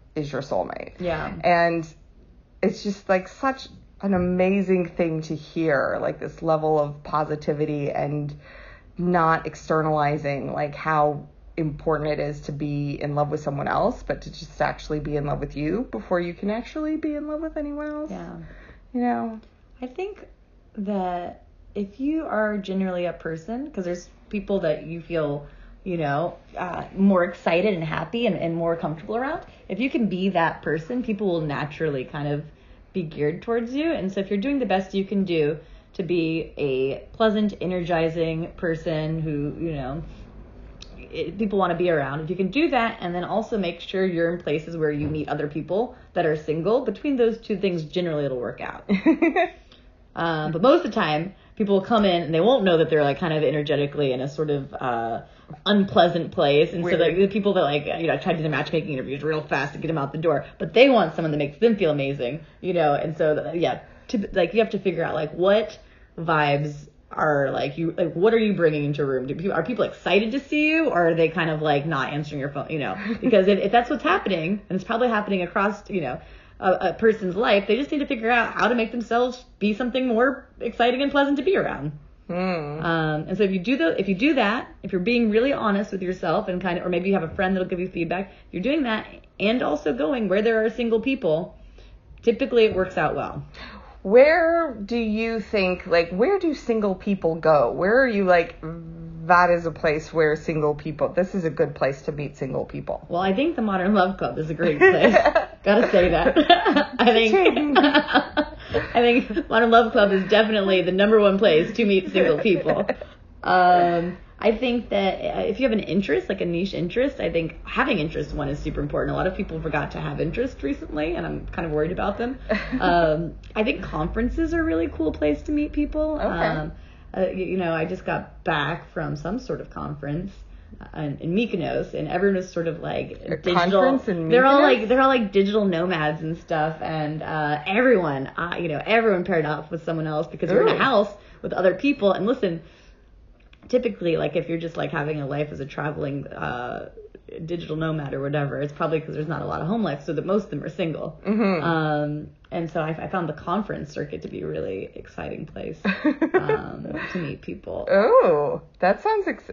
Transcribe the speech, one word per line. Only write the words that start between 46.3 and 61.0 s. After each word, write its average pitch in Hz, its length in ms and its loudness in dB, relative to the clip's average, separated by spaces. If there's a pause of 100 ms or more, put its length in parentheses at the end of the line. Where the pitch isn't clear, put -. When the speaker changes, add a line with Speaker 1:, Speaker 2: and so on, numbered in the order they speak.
Speaker 2:
single, 165 480 0
between 262 320 -2
those 226 220 2
two 214 180 -4
things, 175 280 -2
generally 156 400 -2
it'll 131 160 -4
work 113 200 -6
out. - 280 -12
Speaker 1:
<laughs> 196 100 2 (1160)
Speaker 2:
Um, 160 360 -2
but 165 100 -4
most 294 220 6
of 220 80 -4
the 220 80 0
time, 165 340 0 (220)
people 202 200 2
will 190 80 2
come 220 200 4
in 175 180 4
and 156 120 -2
they 160 60 4
won't 226 240 4
know 175 140 6
that 156 120 2
they're, 151 140 4
like, 139 140 0
kind 170 140 -2
of 151 120 0
energetically 147 680 0
in 127 80 -4
a 135 80 -4
sort 151 220 -4
of, 139 240 -4
uh, 117 460 -4 (460)
unpleasant 175 640 4
place. 151 400 4
And 170 100 -4
so, 175 40 -2 (100)
Speaker 1:
Weird. 160 40 4
Speaker 2:
like, 165 160 2
the 196 120 4
people 202 260 0
that, 180 80 4
like, 147 240 0
you 165 220 -4
know, 147 100 2
try 180 140 -2
to 160 60 -2
do 156 40 -4
the 160 60 -2
matchmaking 151 440 -2
interviews 135 300 -6
real 156 180 -2
fast 143 340 -4
to - 40 -12
get 151 100 -8
them 160 100 0
out 143 140 -4
the 160 60 -8
door, 160 280 0 (120)
but - 160 -4
they 254 160 10
want 202 240 4